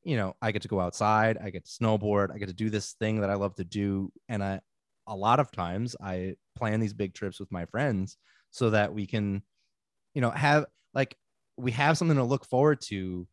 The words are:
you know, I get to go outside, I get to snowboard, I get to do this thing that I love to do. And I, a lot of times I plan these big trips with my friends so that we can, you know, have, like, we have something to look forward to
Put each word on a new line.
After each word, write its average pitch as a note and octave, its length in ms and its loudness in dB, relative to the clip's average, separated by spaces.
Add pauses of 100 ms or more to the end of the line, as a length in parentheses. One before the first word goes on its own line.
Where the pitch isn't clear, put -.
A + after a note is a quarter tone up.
you D3+ 140 0
know, F#2+ 240 -2
I A2 100 0
get G2+ 120 -4
to F#2+ 40 -12
go G2 120 0
outside, G#2+ 600 2
I G#2 80 -8
get F2+ 160 -12
to - 60 -20
snowboard, G#2 600 2
I - 40 -12
get G2+ 100 -6
to F#2 60 -8
do A2 160 -2
this G#2 240 -4
thing A2 280 -2
that G2 80 0
I G2+ 60 0
love G2 200 -2
to F#2+ 80 -6
do. G2 480 -2 (160)
And G#2 160 -4
I, G2 180 -4 (460)
a G#2+ 80 -8
lot A2 240 4
of C#3 120 0
times F#2+ 500 -4
I F#2 340 -6 (200)
plan A2 240 0
these G#2+ 140 0
big G2+ 220 -4
trips G2 240 -8
with G2 120 -12
my F2 140 -6
friends A2 520 -2 (340)
so A#2 180 2
that G#2 240 2
we G#2 140 -6
can, G2+ 340 -2 (720)
you C#3+ 80 -2
know, A#2+ 80 2
have, D3+ 360 4 (280)
like, C3+ 240 -2 (400)
we B2+ 140 -2
have C#3+ 260 4
something D#3+ 200 4
to C3 60 4
look C3 220 0
forward C#3 360 2
to F#2 520 -6